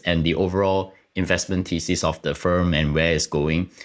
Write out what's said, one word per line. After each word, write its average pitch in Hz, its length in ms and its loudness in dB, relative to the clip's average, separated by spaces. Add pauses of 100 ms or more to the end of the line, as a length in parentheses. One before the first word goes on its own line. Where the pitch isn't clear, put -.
and 85 180 2
the 82 120 2
overall 95 580 0 (220)
investment 92 520 0
thesis 87 360 -2
of 80 180 -2
the 73 140 -2
firm 87 380 0
and 76 200 0
where 80 200 2
it's 78 140 -2
going, 78 440 -2 (140)